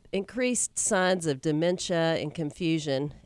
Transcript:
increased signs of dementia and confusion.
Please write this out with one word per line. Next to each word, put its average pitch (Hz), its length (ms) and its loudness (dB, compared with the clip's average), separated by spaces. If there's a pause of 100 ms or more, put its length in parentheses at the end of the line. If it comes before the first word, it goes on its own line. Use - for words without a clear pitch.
(120)
increased 233 640 -2
signs 185 480 2
of 139 160 0
dementia 165 760 2
and 147 160 -4
confusion. 147 800 -2 (120)